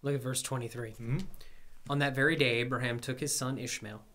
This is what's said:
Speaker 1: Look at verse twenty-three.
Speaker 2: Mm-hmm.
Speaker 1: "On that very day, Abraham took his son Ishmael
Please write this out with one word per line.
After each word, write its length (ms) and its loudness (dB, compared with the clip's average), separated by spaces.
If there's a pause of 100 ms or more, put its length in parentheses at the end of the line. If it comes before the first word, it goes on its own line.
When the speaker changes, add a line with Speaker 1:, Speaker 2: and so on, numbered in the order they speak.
Speaker 1:
Look 120 2
at 80 0
verse 200 0
twenty-three. 480 -4
Speaker 2:
Mm-hmm. 260 -2 (720)
Speaker 1:
"On 100 2
that 160 2
very 200 6
day, 240 6
Abraham 400 0
took 200 -4
his 160 0
son 220 -2
Ishmael 440 -6 (140)